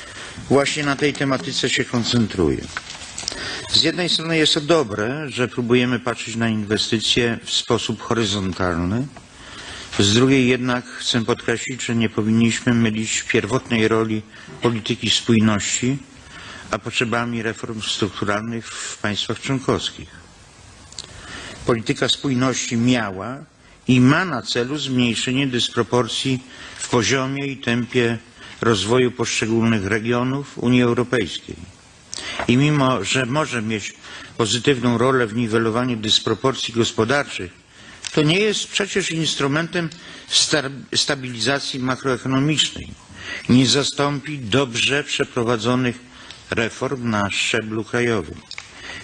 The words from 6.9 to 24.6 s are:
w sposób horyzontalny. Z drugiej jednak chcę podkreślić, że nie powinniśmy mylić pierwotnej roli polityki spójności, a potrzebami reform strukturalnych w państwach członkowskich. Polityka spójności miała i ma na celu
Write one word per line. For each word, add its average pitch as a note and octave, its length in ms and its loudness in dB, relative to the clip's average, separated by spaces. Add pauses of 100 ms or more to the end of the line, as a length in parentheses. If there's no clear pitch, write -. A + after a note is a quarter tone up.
w - 60 -10
sposób - 500 0
horyzontalny. F#2+ 1080 0 (920)
Z G2+ 160 4
drugiej C3 340 6
jednak B2 380 0
chcę - 380 -2
podkreślić, A#2+ 600 -2
że A#2 120 0
nie A2+ 120 4
powinniśmy A2+ 680 2
mylić A2 480 0
pierwotnej A2 680 2
roli A2 340 2 (400)
polityki A#2 480 0
spójności, A2+ 880 2 (720)
a A2 80 -2
potrzebami A#2 640 -2
reform A2 400 -6
strukturalnych G#2 840 -2
w - 300 -10
państwach G#2 420 -4
członkowskich. B2 680 -2 (1600)
Polityka B2 420 0
spójności B2+ 680 0
miała A2+ 600 0 (500)
i B2+ 120 6
ma D3 240 6
na C#3 180 -4
celu B2+ 360 -2